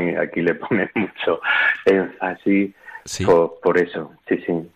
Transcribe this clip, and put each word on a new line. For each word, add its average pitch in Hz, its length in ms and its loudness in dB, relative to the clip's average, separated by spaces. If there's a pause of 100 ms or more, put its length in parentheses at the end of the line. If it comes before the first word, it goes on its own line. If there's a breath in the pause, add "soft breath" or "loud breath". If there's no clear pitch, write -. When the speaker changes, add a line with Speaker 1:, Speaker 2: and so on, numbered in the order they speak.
(160)
Speaker 1:
aquí 85 260 -2
le 85 140 2
ponen - 360 -2
<laughs> - 40 -6
mucho 92 460 -2 (440 loud breath)
énfasis 98 880 0 (300 loud breath)
Speaker 2:
Sí. - 200 -8
Speaker 1:
por, 85 380 4
por 87 160 2
eso, 85 340 -2 (160)
sí, 90 180 0
sí. 85 300 -2